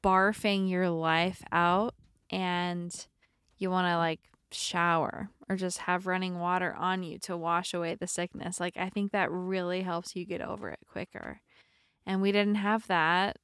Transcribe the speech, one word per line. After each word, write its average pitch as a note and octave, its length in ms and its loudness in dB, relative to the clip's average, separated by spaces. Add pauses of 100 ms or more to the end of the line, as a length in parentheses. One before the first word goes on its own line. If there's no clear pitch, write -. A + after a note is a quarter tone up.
barfing G3 640 4
your F3+ 220 2
life E3 600 2
out F3+ 440 4 (340)
and F3 800 -4 (500)
you F#3+ 140 -2
wanna, F3+ 260 2
like, E3 240 0 (320)
shower E3+ 800 0 (180)
or F#3+ 80 0
just F#3 220 -4
have F3+ 280 -2
running F#3 320 -2
water F3+ 400 0
on F#3 240 0
you E3+ 180 -8
to F#3 180 -6
wash E3+ 340 -2
away E3+ 220 -2
the - 120 -6
sickness. - 540 -6
Like, F3+ 160 -4
I F#3 140 -4
think G3+ 220 -2
that G3 180 0
really F3+ 500 -2
helps F3 340 -4
you F3+ 120 -6
get F#3 160 -6
over - 260 -8
it - 180 -12
quicker. - 540 -12 (640)
And F#3+ 160 0
we G3 120 4
didn't G#3 240 4
have G#3 320 0
that F3+ 540 2